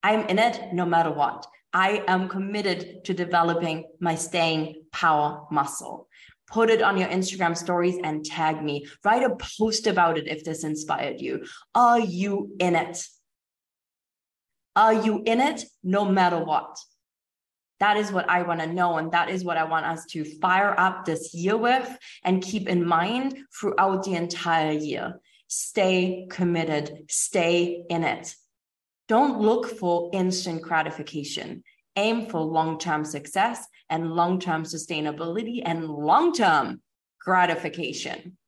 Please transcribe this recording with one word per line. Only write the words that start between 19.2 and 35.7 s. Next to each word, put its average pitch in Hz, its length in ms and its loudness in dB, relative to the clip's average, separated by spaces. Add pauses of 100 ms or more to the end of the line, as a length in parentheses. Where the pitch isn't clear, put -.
is 185 140 -4
what 170 120 0
I 160 80 2
want 160 220 0
us 165 240 -4
to 156 160 -6 (140)
fire 190 380 2
up 185 280 2
this 160 260 -4
year 180 240 0
with 247 320 2 (340)
and 185 200 2
keep 190 260 -4
in 175 180 2
mind 226 520 0 (200)
throughout 190 460 2
the 196 80 -2
entire 170 600 0
year. 151 480 -6 (260)
Stay 185 840 0
committed, 165 760 -2
stay 175 800 0
in 165 140 0
it. - 320 -4 (720)
Don't 233 320 4
look 220 280 2 (100)
for 175 340 0
instant 180 500 -2
gratification. 156 1000 -4 (340)
Aim 220 300 0
for 165 140 -4
long-term 160 640 -2
success 190 600 -4 (240)
and 160 240 -2
long-term 175 520 0
sustainability 165 1000 -6
and 165 240 -4